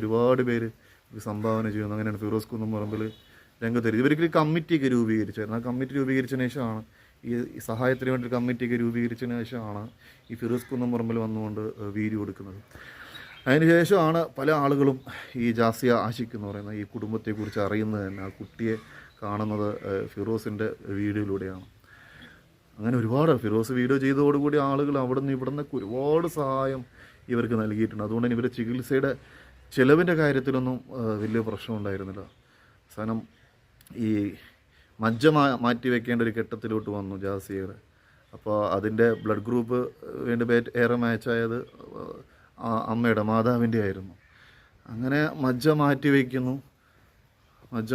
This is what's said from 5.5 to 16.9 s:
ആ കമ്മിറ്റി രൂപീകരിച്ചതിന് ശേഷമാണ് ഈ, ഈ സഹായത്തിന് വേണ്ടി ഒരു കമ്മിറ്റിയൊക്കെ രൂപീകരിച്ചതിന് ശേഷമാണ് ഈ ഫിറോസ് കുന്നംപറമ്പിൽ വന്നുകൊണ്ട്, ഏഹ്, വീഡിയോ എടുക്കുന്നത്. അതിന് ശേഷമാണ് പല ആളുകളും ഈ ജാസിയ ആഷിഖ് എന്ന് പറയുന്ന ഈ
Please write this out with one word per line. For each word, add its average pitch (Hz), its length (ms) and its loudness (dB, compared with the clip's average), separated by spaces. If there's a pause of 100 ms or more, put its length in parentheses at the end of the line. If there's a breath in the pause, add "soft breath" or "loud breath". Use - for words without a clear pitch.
ആ 117 100 -4
കമ്മിറ്റി 131 300 -4
രൂപീകരിച്ചതിന് 131 500 0
ശേഷമാണ് 113 320 -4 (480 soft breath)
ഈ, - 20 -6 (260)
ഈ 117 120 -12
സഹായത്തിന് 127 440 0
വേണ്ടി 123 140 -2
ഒരു 117 100 -4
കമ്മിറ്റിയൊക്കെ 123 460 0
രൂപീകരിച്ചതിന് 117 600 -2
ശേഷമാണ് 110 400 -8 (480 loud breath)
ഈ 117 100 -8
ഫിറോസ് 117 300 -2
കുന്നംപറമ്പിൽ 120 460 -2 (100)
വന്നുകൊണ്ട്, 107 360 -6 (180)
ഏഹ്, 101 180 -8
വീഡിയോ 107 280 -2
എടുക്കുന്നത്. 98 340 -12 (880 loud breath)
അതിന് 156 260 6
ശേഷമാണ് 170 460 6 (180)
പല 139 100 0 (140)
ആളുകളും 139 340 4 (480 loud breath)
ഈ - 20 2 (120)
ജാസിയ 117 320 4 (160)
ആഷിഖ് 113 320 -6
എന്ന് 104 120 -8
പറയുന്ന 104 300 -10
ഈ 104 120 -6